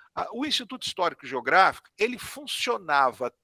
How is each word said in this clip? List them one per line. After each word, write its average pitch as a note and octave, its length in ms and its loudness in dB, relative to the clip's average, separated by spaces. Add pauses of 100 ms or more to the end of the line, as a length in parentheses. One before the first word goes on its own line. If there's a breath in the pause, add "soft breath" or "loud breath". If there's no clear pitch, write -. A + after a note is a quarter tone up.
(140 soft breath)
Ah, - 180 -6
o B3+ 140 -6
Instituto B3+ 400 -6
Histórico E3 400 -4
e - 20 -14
Geográfico, C3+ 600 4 (100)
ele A#3 200 0
funcionava D3 1120 -2 (120)